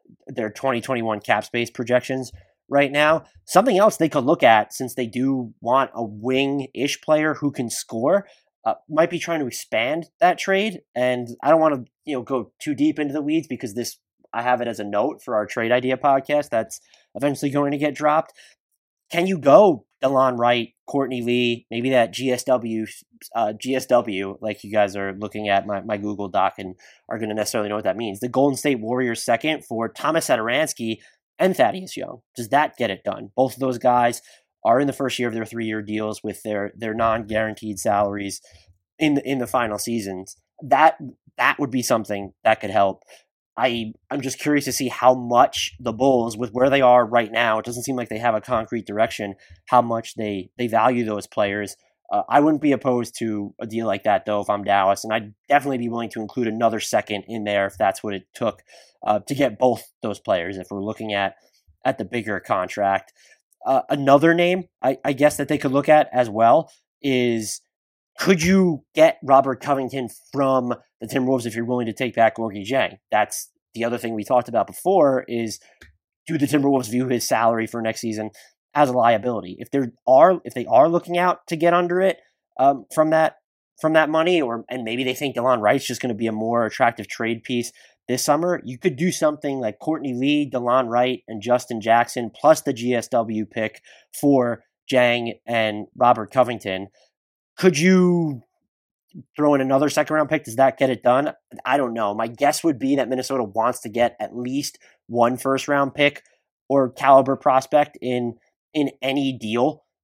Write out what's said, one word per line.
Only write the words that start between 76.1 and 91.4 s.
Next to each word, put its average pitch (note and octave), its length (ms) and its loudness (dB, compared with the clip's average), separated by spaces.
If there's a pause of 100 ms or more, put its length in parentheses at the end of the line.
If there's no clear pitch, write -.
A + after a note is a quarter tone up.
do D#3+ 100 -4
the C#3+ 80 0
Timberwolves C#3 440 2
view B2 180 -2
his A#2+ 200 -2
salary A#2 400 0
for A#2 140 -8
next A2+ 200 -6
season A2 300 -6 (420)
as D3 160 4
a B2 40 -2
liability? A#2 640 0
If - 120 -14
there B2+ 220 -2 (140)
are, D#3+ 360 6
if A#2+ 120 -12
they A#2+ 100 -6
are C3 240 6
looking F3 280 -2
out F3 300 0
to E3+ 80 -6
get E3+ 180 2
under F3 280 2
it, F#3+ 160 0 (420)
um, C3+ 340 2
from D#3 180 2
that, D#3+ 240 2 (440)
from D#3+ 140 0
that D#3 160 4
money, E3 320 2
or, A#2 280 -4
and B2+ 140 -8
maybe A#2 200 -4
they B2+ 100 -2
think C3 220 -6
Delon B2 260 2
Wright's A2+ 240 2
just A#2+ 160 -6
gonna A#2+ 140 -4
be A2+ 120 -2
a A2 40 -2
more A2+ 340 -2
attractive A2+ 420 -2
trade A2+ 360 -6
piece A#2+ 280 -4 (360)
this B2+ 160 -2
summer, E3 420 0
you B2 120 -12
could D#3 200 -2
do F3+ 140 0
something D3+ 480 -2
like A2 200 -6
Courtney D3+ 340 -4
Lee, C#3+ 380 -2
Delon B2 380 0
Wright, B2 380 0
and A2 140 -10